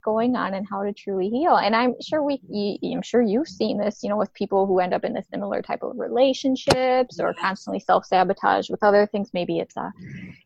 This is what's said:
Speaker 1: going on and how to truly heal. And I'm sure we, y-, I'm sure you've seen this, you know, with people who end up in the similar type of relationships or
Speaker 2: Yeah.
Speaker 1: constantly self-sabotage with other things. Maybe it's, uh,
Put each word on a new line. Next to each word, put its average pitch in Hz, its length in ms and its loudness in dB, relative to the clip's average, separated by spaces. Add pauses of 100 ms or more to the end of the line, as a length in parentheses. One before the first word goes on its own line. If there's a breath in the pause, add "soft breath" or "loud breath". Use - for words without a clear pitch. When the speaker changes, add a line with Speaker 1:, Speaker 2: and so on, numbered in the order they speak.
Speaker 1:
going 226 320 0
on 190 200 -2
and 190 160 -6
how 196 120 -4
to 202 120 -4
truly 190 340 -4
heal. 262 280 2
And 208 200 2
I'm 240 240 2
sure 311 220 -2
we, 277 260 -2
y-, 202 300 -2 (120)
I'm 180 120 -4
sure - 180 2
you've 240 280 2
seen 202 280 -2
this, 208 260 -2
you 202 60 -4
know, 202 80 0
with 208 160 -2
people 196 340 0
who 185 140 4
end 180 140 0
up 175 100 -2
in - 80 -2
the 202 180 -6
similar 202 300 -4
type - 220 -6
of - 160 -8
relationships 254 1200 0
or 170 160 -2
Speaker 2:
Yeah. - 60 -8
Speaker 1:
constantly 196 380 -4
self-sabotage 190 920 2
with - 120 -4
other 208 240 6
things. 202 280 -4
Maybe 175 240 -2
it's, - 180 -6
uh, - 140 -6 (560 loud breath)